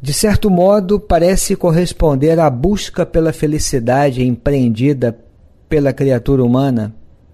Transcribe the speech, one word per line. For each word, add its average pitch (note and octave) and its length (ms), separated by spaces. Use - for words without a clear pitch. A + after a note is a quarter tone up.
de C#3 100
certo G#3 380
modo, F#3+ 480
parece F3+ 560
corresponder E3 840
à D#3 100
busca E3+ 560
pela D#3+ 260
felicidade C3+ 920
empreendida B2+ 920
pela C#3 240
criatura C3+ 500
humana A#2+ 500